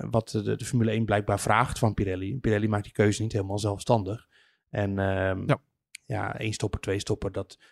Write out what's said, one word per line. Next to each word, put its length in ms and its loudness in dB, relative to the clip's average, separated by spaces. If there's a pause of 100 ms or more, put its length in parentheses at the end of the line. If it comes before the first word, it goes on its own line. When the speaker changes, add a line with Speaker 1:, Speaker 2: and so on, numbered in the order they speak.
(100)
Speaker 1:
wat 200 0
de, 260 -2
de 80 -10
Formule 260 2
één 140 0
blijkbaar 360 2
vraagt 380 2
van 160 4
Pirelli. 460 -2
Pirelli 280 2
maakt 160 0
die 80 -16
keuze 300 4
niet 100 -2
helemaal 260 -2
zelfstandig. 680 0 (440)
En, 280 0
ehm, 480 0
Speaker 2:
Ja. 120 2 (480)
Speaker 1:
ja, 320 -4
één 140 -4
stopper, 280 -4
twee 180 -2
stopper. 340 -4
Dat, 260 -8 (140)